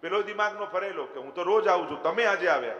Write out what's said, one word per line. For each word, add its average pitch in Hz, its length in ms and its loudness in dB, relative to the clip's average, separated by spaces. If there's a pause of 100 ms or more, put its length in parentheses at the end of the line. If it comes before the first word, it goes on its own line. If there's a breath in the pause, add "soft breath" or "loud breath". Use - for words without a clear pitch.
પેલો 196 200 0
દિમાગનો 208 440 -2
ફરેલો 185 400 -4
કે, 139 140 -12
"હું 139 140 -12
તો 175 100 -4
રોજ 202 240 4
આવું 175 220 4
છું, 147 140 -8
તમે 202 220 2
આજે 185 220 2
આવ્યા 123 320 2